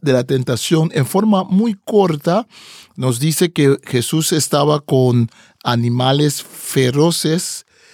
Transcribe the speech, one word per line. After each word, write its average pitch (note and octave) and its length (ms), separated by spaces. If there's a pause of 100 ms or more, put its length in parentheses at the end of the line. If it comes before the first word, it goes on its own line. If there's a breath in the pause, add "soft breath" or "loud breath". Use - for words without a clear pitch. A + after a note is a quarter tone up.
de C#3+ 120
la B2 100
tentación C3+ 720
en C3+ 120
forma G3 380
muy G3+ 300
corta. F#3+ 760 (480 loud breath)
Nos B2+ 240
dice D#3+ 320
que C#3 320
Jesús D#3 480
estaba D3 480
con B2+ 500 (360 soft breath)
animales B2+ 760
feroces D3+ 1200 (280 soft breath)